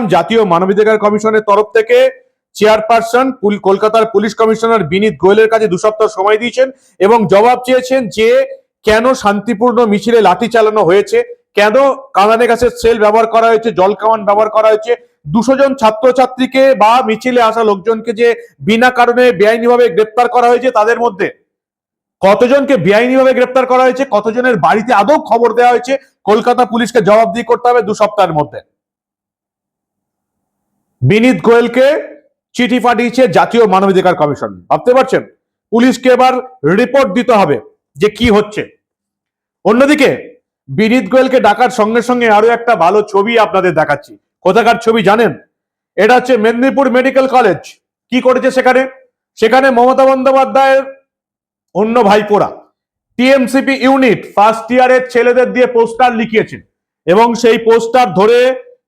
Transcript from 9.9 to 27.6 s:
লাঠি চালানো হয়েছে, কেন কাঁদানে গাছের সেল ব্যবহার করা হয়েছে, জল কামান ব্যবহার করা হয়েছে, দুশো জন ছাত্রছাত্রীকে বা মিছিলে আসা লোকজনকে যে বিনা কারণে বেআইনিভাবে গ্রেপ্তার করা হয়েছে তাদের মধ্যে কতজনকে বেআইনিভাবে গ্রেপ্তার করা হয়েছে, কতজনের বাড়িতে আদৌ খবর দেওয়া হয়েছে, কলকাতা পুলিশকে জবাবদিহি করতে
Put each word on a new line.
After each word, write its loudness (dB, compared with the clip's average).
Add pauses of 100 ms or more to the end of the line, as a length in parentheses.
লাঠি 0
চালানো 0
হয়েছে, 0 (380)
কেন 0 (380)
কাঁদানে 2
গাছের 0
সেল 0
ব্যবহার 2
করা 0
হয়েছে, 0
জল 0
কামান -2
ব্যবহার 0
করা 0
হয়েছে, -2 (340)
দুশো 0
জন -4
ছাত্রছাত্রীকে 0 (120)
বা 2 (140)
মিছিলে -2
আসা 0
লোকজনকে -4
যে 0 (320)
বিনা 0
কারণে 0
বেআইনিভাবে 2
গ্রেপ্তার 0
করা 0
হয়েছে 0
তাদের 0
মধ্যে -4 (920)
কতজনকে 2
বেআইনিভাবে 2
গ্রেপ্তার 0
করা 0
হয়েছে, 0
কতজনের -2
বাড়িতে 0
আদৌ 2
খবর -2
দেওয়া 2
হয়েছে, -2 (260)
কলকাতা 0
পুলিশকে -2
জবাবদিহি 0
করতে -2